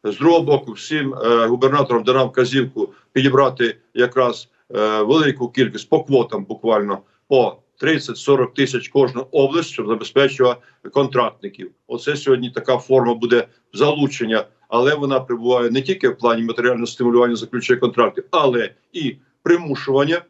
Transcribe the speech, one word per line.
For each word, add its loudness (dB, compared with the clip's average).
З -6
другого 4
боку, 0
всім, -6
е, 2
губернаторам 2
дана 2
вказівку -2
підібрати 2
якраз, 0
е, 0
велику 2
кількість -4
по 0
квотам, 0
буквально -2
по 2
тридцять-сорок -2
тисяч -2
кожну 0
область, 0
щоб -8
забезпечувала 0
контрактників. -4
Оце -6
сьогодні 0
така -2
форма 2
буде 2
залучення, -2
але 2
вона -2
перебуває 0
не 0
тільки -2
в -2
плані 0
матеріального -2
стимулювання 2
заключення -2
контрактів, 0
але 0
і -6
примушування. -2